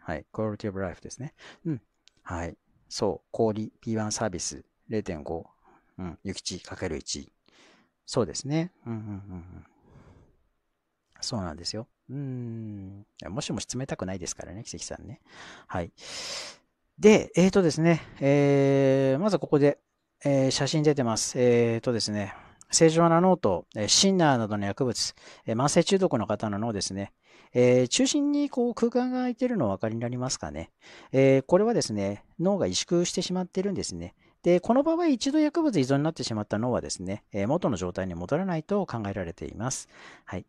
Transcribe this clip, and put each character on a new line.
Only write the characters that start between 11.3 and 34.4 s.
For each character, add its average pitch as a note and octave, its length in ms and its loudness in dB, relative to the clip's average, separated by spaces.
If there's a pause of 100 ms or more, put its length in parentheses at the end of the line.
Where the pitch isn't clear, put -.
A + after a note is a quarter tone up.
う - 20 -4
な F2 120 -6
ん D2+ 40 -12
で E2 80 -16
す - 120 -8
よ。 A2 100 -10 (240)
う - 20 -10
ー C3+ 40 -8
ん。 A2+ 920 -10 (140)
い - 40 -18
や、 E2 60 -12
も A2 100 -6
し - 120 -6
も G#3 80 -4
し - 60 -10 (120)
冷 C3+ 80 -6
た - 100 -8
く - 80 -8
な F#2 100 -6
い F#2+ 40 -8
で F2 80 -10
す - 80 -10
か - 100 -14
ら D2+ 80 -16
ね、 G#2 120 -14
奇 - 120 -14
跡 - 80 -12
さ - 120 -10
ん - 100 -18
ね。 B2+ 140 -16 (480)
は F2+ 140 -4
い。 D#2+ 100 -10 (1080)
で、 G3+ 380 6
え F3+ 120 8
ー - 20 4
と G3 120 4
で E3 80 4
す D3+ 100 -2
ね。 E3 220 4 (180)
え C#3 960 4
ー、 - 40 -2
ま G#3 100 0
ず F3+ 80 2
こ - 80 -6
こ D3+ 140 4
で、 C#3+ 180 4 (460)
え C3+ 240 4
ー、 - 20 2
写 C#3 160 0
真 D3+ 160 0
出 D3 120 4
て C#3 100 0
ま A2+ 120 0
す。 - 240 -4
え A#2+ 380 4
ー - 20 -4
と B2+ 120 0
で A2 80 -2
す - 100 -4
ね。 G2+ 240 -6 (380)
正 E3 160 8
常 E3 200 4
な E3 120 4
脳 F#3 160 6
と、 F2+ 300 0 (100)
え G#2+ 80 -2
ー、 G#2 40 -2
シ G3 240 4
ン F#3+ 40 2
ナ D3+ 180 6
ー A#2+ 40 2
な A2 100 -2
ど G#2+ 80 -2
の G2+ 100 -2
薬 G2+ 180 -2
物、 - 300 -4 (320)
え A2+ 60 -4
ー、 - 20 0
慢 C3 140 2
性 E3+ 160 4
中 G3 140 2
毒 D#3+ 200 2
の G2+ 80 -2
方 G#2+ 240 -2
の G2+ 80 -4
脳 A2+ 140 -4
で G2 80 -4
す F#2+ 140 -6
ね。 G2 180 -8 (420)
え B2 280 6
ー、 B2 60 0
中 C4 180 2
心 C#4+ 260 0
に C#4+ 160 0
こ A#3+ 220 -2
う G#3+ 40 -6
空 A#3 160 0
間 B3+ 200 0
が B3+ 80 -4
空 B3+ 120 -2
い A#3 60 -8
て B3+ 100 0
る A#3+ 120 -2
の B2+ 80 2
お - 20 0
分 G2 100 -2
か A2+ 120 -4
り A2+ 40 -4
に A2+ 60 -6
な A#2+ 80 -4
り B2 80 -6
ま B2+ 140 -4
す - 80 -6
か D#2 120 -8
ね。 D#2 200 -10 (420)
え C3+ 280 6
ー、 - 60 -4
こ F3+ 120 4
れ G#3 60 2
は A#3 100 0
で D#3 80 0
す - 100 -6
ね、 G2+ 320 -4 (160)
脳 F#3+ 160 2
が C3+ 100 0
萎 F#2 80 -2
縮 F3 300 0
し - 80 -4
て F#3 80 -2
し F3+ 140 -4
ま F#3 80 -2
っ F3 40 -6
て F#3 160 -4
る G3+ 100 -4
ん - 20 -6
で F#2+ 100 -4
す F2+ 100 -8
ね。 E2+ 200 -12 (280)